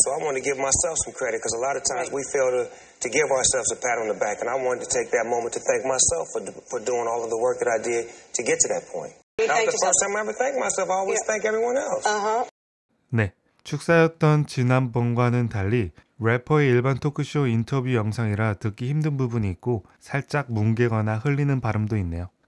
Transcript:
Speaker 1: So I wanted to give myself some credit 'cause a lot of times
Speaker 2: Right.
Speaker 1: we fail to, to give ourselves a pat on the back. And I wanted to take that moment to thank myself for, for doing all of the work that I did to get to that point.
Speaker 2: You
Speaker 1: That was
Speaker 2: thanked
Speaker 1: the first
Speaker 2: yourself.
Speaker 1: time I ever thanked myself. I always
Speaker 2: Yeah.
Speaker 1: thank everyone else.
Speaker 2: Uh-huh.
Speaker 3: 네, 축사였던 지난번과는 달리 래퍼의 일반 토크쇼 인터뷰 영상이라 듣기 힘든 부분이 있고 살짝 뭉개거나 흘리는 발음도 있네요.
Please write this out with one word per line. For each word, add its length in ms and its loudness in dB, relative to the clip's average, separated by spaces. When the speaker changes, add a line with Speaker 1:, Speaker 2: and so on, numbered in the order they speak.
Speaker 1:
So 80 -2
I 80 -4
wanted 200 -2
to 40 -2
give 160 -2
myself 400 0
some 160 -8
credit 240 -2
'cause 160 -4
a 80 -2
lot 80 -2
of 80 -6
times 320 -4
Speaker 2:
Right. 80 -4
Speaker 1:
we 80 -
fail 240 2
to, 160 2
to 400 -10
give 240 2
ourselves 400 -2
a 80 -16
pat 160 0
on 80 -2
the 120 -2
back. 200 -2
And 80 -4
I 160 -4
wanted 240 -2
to 80 -6
take 160 -2
that 160 0
moment 320 -2
to 80 -6
thank 160 2
myself 480 0
for, 100 -4
for 80 -4
doing 320 -2
all 160 -2
of 80 -4
the 80 -2
work 160 0
that 120 0
I 120 2
did 240 -2
to 80 -4
get 160 4
to 60 4
that 160 -10
point. 200 -10
Speaker 2:
You 80 2
Speaker 1:
That 160 4
was 0 -
Speaker 2:
thanked 80 0
Speaker 1:
the 80 0
first 160 4
Speaker 2:
yourself. 80 4
Speaker 1:
time 80 -2
I 80 -2
ever 160 -4
thanked 240 0
myself. 280 -2
I 120 2
always 200 -2
Speaker 2:
Yeah. 80 -6
Speaker 1:
thank 160 -2
everyone 320 0
else. 280 -2
Speaker 2:
Uh-huh. 400 0
Speaker 3:
네, 220 0
축사였던 840 4
지난번과는 1000 2
달리 420 0
래퍼의 480 2
일반 300 4
토크쇼 500 -2
인터뷰 460 0
영상이라 600 0
듣기 340 -4
힘든 280 0
부분이 340 0
있고 340 -2
살짝 520 -4
뭉개거나 680 2
흘리는 420 0
발음도 380 0
있네요. 300 -4